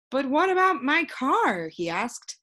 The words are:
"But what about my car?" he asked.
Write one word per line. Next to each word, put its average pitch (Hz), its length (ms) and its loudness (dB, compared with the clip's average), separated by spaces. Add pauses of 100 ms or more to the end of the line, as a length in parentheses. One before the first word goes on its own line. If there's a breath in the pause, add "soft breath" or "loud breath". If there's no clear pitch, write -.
(100)
"But 262 180 -2
what 330 220 2
about 370 320 2
my 302 220 2
car?" 262 640 0
he 170 200 -6
asked. 196 540 -6